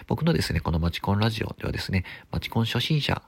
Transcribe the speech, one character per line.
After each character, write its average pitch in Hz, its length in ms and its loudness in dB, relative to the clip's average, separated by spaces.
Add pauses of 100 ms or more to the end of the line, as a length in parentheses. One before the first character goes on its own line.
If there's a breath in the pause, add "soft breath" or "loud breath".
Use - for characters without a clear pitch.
僕 - 180 0
の 165 80 6
で - 80 2
す - 140 -2
ね、 82 60 0
こ - 100 -2
の 82 80 2
マ 82 120 2
チ - 120 -6
コ 101 120 2
ン 101 40 2
ラ 107 100 4
ジ 110 160 -2
オ - 140 -8
で - 80 -6
は - 60 -2
で - 80 -4
す - 120 -6
ね、 95 120 2 (260 loud breath)
マ 82 100 -2
チ - 80 -6
コ 117 140 2
ン - 20 2
初 113 160 0
心 151 220 2
者 - 260 0